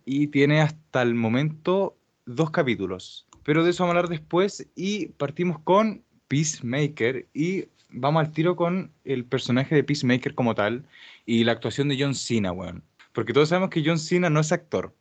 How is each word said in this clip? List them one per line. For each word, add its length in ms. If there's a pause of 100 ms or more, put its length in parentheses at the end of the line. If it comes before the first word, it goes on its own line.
y 220
tiene 340
hasta 420
el 120
momento 840 (300)
dos 240
capítulos. 800 (160)
Pero 180
de 80
eso 140
vamos 100
a 40
hablar 120
después, 640
y 320
partimos 540
con 420 (240)
Peacemaker, 1080
y 340 (280)
vamos 300
al 80
tiro 240
con 340 (140)
el 200
personaje 500
de 100
Peacemaker 500
como 200
tal, 300 (400)
y 200
la 80
actuación 360
de 100
John 160
Cena, 380
weón. 300 (320)
Porque 180
todos 160
sabemos 220
que 140
John 140
Cena 300
no 120
es 120
actor, 480